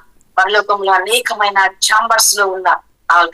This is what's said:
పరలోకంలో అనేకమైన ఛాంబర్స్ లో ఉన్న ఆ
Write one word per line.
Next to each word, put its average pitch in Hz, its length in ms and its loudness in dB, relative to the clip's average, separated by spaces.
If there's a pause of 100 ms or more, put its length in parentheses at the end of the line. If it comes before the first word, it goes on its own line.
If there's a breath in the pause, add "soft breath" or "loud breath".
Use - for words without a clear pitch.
(380)
పరలోకంలో 196 540 0
అనేకమైన 202 680 0 (280)
ఛాంబర్స్ 214 500 0
లో 196 100 0
ఉన్న 185 300 -2 (340)
ఆ 170 220 4